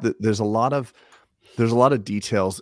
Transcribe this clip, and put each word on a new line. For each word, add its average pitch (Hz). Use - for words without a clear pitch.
the, 113
there's 107
a 110
lot 113
of, 139
there's 117
a -
lot 127
of 110
details 101